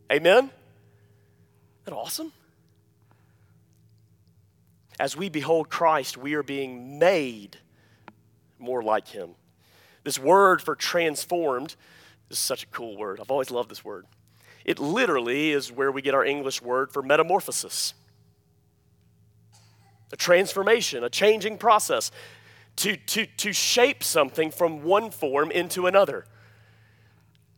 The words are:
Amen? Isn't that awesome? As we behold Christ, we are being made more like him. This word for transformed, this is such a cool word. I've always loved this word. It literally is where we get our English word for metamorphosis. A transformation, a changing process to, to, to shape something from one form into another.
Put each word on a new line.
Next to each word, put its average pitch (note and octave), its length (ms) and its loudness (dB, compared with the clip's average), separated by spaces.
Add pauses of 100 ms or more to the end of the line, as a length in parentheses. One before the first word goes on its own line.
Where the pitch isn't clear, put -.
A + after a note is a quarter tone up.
(120)
Amen? G#3 340 6
Isn't C4+ 60 -14 (1300)
that F#3 80 -12
awesome? D4+ 400 -10 (2750)
As C#3 180 -4
we F#3 120 -6
behold D#3 400 0
Christ, D3+ 480 0
we C#3 180 -8
are D3+ 80 -2
being C3+ 560 -8
made C#3 580 0 (1000)
more B2 240 -4
like G#2+ 240 0
him. F2 260 -12 (720)
This C#3 160 -4
word F3+ 420 6
for D3+ 140 -4
transformed, D#3+ 1000 -4 (540)
this - 80 -10
is - 60 -2
such - 200 -6
a - 40 -18
cool A2+ 280 -12
word. G2+ 240 -8
I've G#2+ 120 -12
always C3+ 180 0
loved A#2+ 220 -6
this - 120 -18
word. G2+ 220 -14 (580)
It - 140 -2
literally D3 760 0
is C3+ 200 -2
where C3+ 200 0
we C3+ 120 -8
get C3+ 100 0
our C3+ 100 4
English C#3 380 -4
word B2+ 300 -2
for C#3+ 100 -4
metamorphosis. D#3 960 0 (2250)
A C#3+ 40 -14
transformation, F#3 880 2
a A#2+ 60 -4
changing G#3 480 2
process G3+ 540 2 (640)
to, G3+ 220 -2
to, - 280 -4
to - 280 -6
shape - 500 2
something D#3 480 0
from D#3+ 320 -2
one G3+ 260 2
form D3 400 0
into F3+ 380 -2
another. F3+ 380 4 (1300)